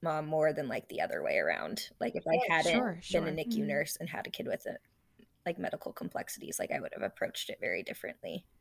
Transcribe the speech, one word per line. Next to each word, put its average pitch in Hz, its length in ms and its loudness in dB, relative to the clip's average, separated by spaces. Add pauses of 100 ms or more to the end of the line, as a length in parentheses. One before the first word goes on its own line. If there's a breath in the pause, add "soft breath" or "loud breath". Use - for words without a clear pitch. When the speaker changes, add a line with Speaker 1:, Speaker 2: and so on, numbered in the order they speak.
Speaker 1:
mom 156 240 0
more 156 260 6
than, 147 140 -2
like, 117 220 -2
the - 120 -2
other 78 220 0
way 71 160 4
around. - 500 0 (100)
Like, - 160 0
if - 120 -4
I 160 100 6 (100)
Speaker 2:
Yeah, 170 60 4
Speaker 1:
hadn't 165 200 6
Speaker 2:
sure, 202 260 2 (100)
Speaker 1:
been 165 180 4
a 156 40 0
Speaker 2:
sure. - 0 -
Speaker 1:
nicu 156 320 0
Speaker 3:
Mm. - 20 0
Speaker 1:
nurse 143 300 0
and 165 120 -6
had - 200 -4
a - 20 -8
kid - 160 -6
with - 220 -2
a, - 100 -6 (680)
like, 170 120 0
medical - 360 -4
complexities, - 680 -6
like, - 120 -2
I 71 80 0
would - 140 -6
have - 80 -8
approached - 480 -4
it - 100 -8
very 90 220 0
differently. - 640 -8 (160)